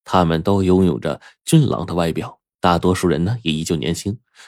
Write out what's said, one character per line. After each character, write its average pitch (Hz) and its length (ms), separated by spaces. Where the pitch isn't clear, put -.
他 92 180
们 82 180
都 98 220
拥 92 220
有 73 120
着 - 220
俊 156 240
朗 - 180
的 - 80
外 85 200
表， - 260
大 87 180
多 90 160
数 90 140
人 80 160
呢 117 180
也 80 80
依 80 140
旧 90 100
年 73 180
轻， 101 280